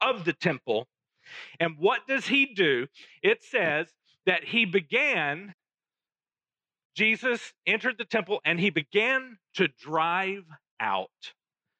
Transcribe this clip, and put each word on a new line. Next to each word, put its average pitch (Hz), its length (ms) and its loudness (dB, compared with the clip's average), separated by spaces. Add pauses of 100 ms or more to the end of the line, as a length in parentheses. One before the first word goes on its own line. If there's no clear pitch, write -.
of 226 220 0
the 160 100 0
temple. 123 540 -2 (720)
And 165 180 -2
what 214 300 0
does 262 200 -2
he 277 180 4
do? 160 420 4 (340)
It 220 220 2
says 165 440 0 (380)
that 175 180 2
he 226 220 2
began, 185 880 -2 (1400)
Jesus 226 580 -2 (120)
entered 220 320 -2
the 226 80 -8
temple 208 400 -4
and 170 140 0
he 202 100 2
began 226 680 -2 (160)
to 190 120 0
drive 170 800 -4 (340)
out. 98 300 -2 (720)